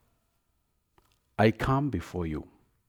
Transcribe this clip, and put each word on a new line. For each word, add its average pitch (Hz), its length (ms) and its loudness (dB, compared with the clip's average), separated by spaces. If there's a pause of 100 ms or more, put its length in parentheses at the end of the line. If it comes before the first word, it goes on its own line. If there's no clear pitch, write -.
(1400)
I 110 140 6
come 135 400 0
before 87 360 -4
you. 78 200 -6 (420)